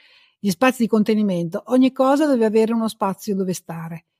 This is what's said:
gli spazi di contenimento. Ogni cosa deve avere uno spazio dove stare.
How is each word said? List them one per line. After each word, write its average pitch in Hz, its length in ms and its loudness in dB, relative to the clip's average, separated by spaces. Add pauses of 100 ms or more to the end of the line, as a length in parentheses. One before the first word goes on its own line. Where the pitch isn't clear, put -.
(380)
gli 202 120 -2
spazi 247 320 0
di 220 60 0
contenimento. 202 760 0
Ogni 254 260 4
cosa 277 340 2
deve 247 200 2
avere 220 260 2
uno 226 160 -2
spazio 196 460 -4
dove 185 180 -2
stare. 165 540 -12 (140)